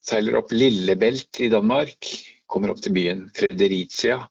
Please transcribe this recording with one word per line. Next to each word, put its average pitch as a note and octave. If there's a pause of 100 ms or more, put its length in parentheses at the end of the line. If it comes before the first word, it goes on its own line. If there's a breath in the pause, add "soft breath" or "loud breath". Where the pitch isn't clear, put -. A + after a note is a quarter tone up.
seiler A2+
opp -
Lillebælt A2+
i A#2+
Danmark, B2 (480)
kommer G2+
opp -
til G2+
byen F2+
Fredericia. G2